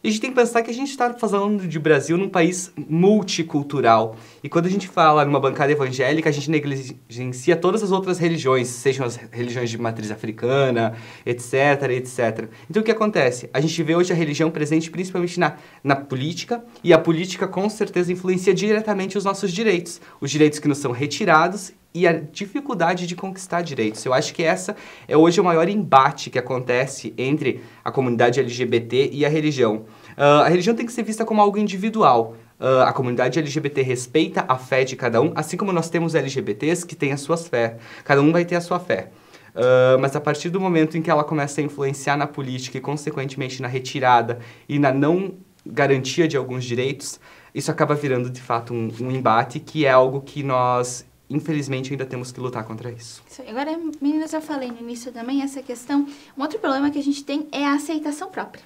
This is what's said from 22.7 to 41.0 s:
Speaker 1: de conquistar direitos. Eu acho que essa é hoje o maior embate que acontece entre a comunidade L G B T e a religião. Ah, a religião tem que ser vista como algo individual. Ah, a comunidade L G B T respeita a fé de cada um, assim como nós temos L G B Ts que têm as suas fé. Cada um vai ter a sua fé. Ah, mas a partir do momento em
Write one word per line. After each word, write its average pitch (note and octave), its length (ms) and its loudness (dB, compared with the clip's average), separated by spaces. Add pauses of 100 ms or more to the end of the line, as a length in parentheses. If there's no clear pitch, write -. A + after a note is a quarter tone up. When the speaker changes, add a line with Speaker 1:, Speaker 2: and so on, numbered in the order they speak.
Speaker 1:
de F3 80 -8
conquistar F3+ 460 -6
direitos. A#2 440 -4
Eu C3 80 0
acho D3 200 0
que E3+ 100 -4
essa F#3 320 0 (320)
é - 80 0
hoje E3 240 8
o G3+ 60 4
maior E3+ 240 4
embate C#3+ 600 2
que B2+ 80 -4
acontece B2 800 -2
entre C3+ 460 -2 (220)
a - 40 -4
comunidade B2 480 2
L B2 120 0
G A#2+ 160 -4
B A#2 160 2
T B2+ 320 0
e C#3+ 120 0
a C#3+ 40 2
religião. B2+ 560 0 (320)
Ah, C#3+ 240 6
a B2+ 80 4
religião F3+ 260 2
tem A#3+ 100 -4
que A#3 60 -10
ser A#3 120 -4
vista G#3+ 200 -4
como G#3+ 180 2
algo G3+ 160 4
individual. F#3+ 760 2 (240)
Ah, C3 300 4
a - 20 -2
comunidade B2+ 480 0
L D3 80 -2
G C#3 140 -4
B C#3 80 -4
T C3+ 120 -2
respeita D#3 640 0
a B2+ 120 2
fé C3 260 0
de C3 140 -4
cada A#2 240 2
um, E3 140 2
assim D#3 200 -4
como G3 160 -2
nós E3 180 0
temos E3 260 0
L C#3 120 2
G C3+ 140 -4
B G#2 120 -4
Ts E3+ 300 -2
que - 140 -16
têm C#3 160 -2
as C#3 80 -6
suas E3+ 260 -4
fé. A#2 300 -2 (260)
Cada C#3 180 4
um D3+ 120 6
vai F3 100 4
ter F3 120 -2
a E3+ 60 0
sua F3 160 -4
fé. G2 340 -4 (440)
Ah, B2+ 420 6
mas C#3 200 0
a - 20 -2
partir D3+ 300 -2
do F#3 100 -2
momento E3+ 380 2
em D#3+ 40 -2